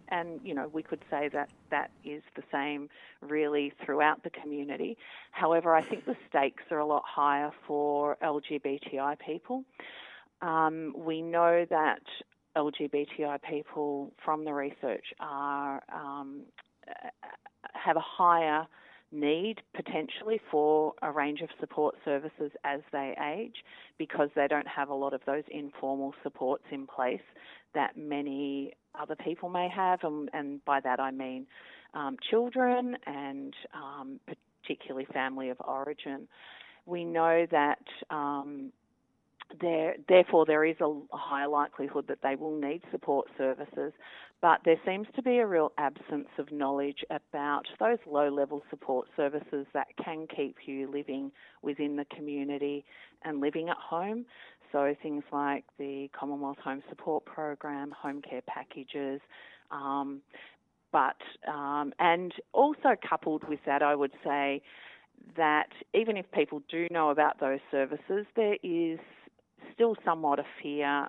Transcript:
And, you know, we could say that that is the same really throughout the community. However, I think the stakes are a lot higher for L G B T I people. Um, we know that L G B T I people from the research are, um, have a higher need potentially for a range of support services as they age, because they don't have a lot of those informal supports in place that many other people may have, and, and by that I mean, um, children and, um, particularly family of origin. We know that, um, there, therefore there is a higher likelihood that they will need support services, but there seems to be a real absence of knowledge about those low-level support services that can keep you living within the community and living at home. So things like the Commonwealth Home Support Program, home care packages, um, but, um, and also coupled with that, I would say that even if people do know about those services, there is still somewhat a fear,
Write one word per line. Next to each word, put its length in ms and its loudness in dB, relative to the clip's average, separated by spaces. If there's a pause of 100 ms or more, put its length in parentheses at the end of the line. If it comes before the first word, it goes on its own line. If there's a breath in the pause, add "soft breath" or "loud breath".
And, 340 -4
you 120 -6
know, 180 -4
we 100 -4
could 180 -8 (100)
say 240 -2
that 160 -4 (200)
that 200 -2 (120)
is 200 -10 (120)
the 160 -12
same 380 -4 (320 soft breath)
really 540 0 (100)
throughout 380 2
the 80 -8
community. 680 -6 (360 loud breath)
However, 420 4
I 80 8
think 240 -8
the 100 -2 (140)
stakes 400 2
are 80 -2
a 80 0
lot 180 2
higher 460 2 (160)
for 560 0
L 180 0
G 160 -4
B 240 -4 (100)
T 80 -6
I 180 0
people. 480 -6 (760 loud breath)
Um, 560 2
we 260 -2
know 480 6
that 320 4 (540)
L 160 2
G 160 -4
B 180 0 (100)
T 80 -2
I 140 -2
people 760 -6 (120)
from 200 0
the 80 -4
research 540 -4 (140)
are, 600 -4 (100)
um, 500 -8 (1300)
have 220 2
a 80 0
higher 600 4 (480 soft breath)
need 460 0 (140)
potentially 680 -4 (100)
for 520 4
a 100 -2
range 300 -2
of 80 -6 (100)
support 340 0 (100)
services 460 -2 (140)
as 160 -2 (100)
they 240 -4 (220)
age, 260 -10 (360 soft breath)
because 360 0
they 140 4
don't 180 0
have 220 -4
a 60 -4
lot 180 -2
of 140 -4
those 220 -2
informal 640 -6 (120)
supports 480 -2
in 160 -8
place 320 -2 (540 soft breath)
that 220 0
many 760 -4 (260)
other 160 -6
people 340 -6
may 200 0
have, 340 2
and, 300 -4
and 320 -6
by 160 2
that 180 0
I 140 -2
mean, 340 -8 (480 soft breath)
um, 220 -4 (140)
children 640 2 (100)
and, 480 -8 (200)
um, 440 -10 (460)
particularly 480 -8
family 380 -2
of 100 -6
origin. 680 -6 (600 soft breath)
We 180 -4
know 460 4
that, 340 4 (260)
um, 640 -4 (880)
there, 360 0 (120)
therefore 380 10
there 180 6
is 160 4
a 140 2 (180)
higher 360 -2
likelihood 600 0
that 140 -6
they 140 0
will 220 -4
need 220 -2 (100)
support 460 0
services, 560 -2 (480 loud breath)
but 240 8
there 200 8
seems 300 -2
to 80 -4
be 160 4
a 80 4
real 300 4
absence 500 -4 (120)
of 120 -6
knowledge 600 -2
about 540 -2 (140)
those 200 4 (120)
low-level 600 2
support 440 -2
services 580 -2
that 140 -2 (160)
can 240 -8
keep 380 -6
you 260 -6
living 400 -6 (300 soft breath)
within 340 -4
the 120 -4
community 800 -4 (400 soft breath)
and 160 -4
living 280 0
at 80 0
home. 480 -4 (480 soft breath)
So 280 0
things 300 -4
like 340 -2 (140)
the 400 -8
Commonwealth 460 -6
Home 240 -6
Support 360 -4
Program, 680 -8
home 280 -8
care 280 -10
packages, 720 -8 (500 soft breath)
um, 520 -2 (680 soft breath)
but, 280 4 (280)
um, 540 -2
and 320 4 (200)
also 440 6 (120)
coupled 380 0
with 200 -4
that, 160 4
I 120 6
would 180 2 (120)
say 380 0 (720 soft breath)
that 320 4 (260)
even 220 4
if 160 -8
people 360 0
do 220 -2
know 200 4
about 280 4
those 220 0 (100)
services, 640 0
there 300 4
is 340 0 (720)
still 320 4
somewhat 340 2
a 60 -2 (180)
fear, 460 0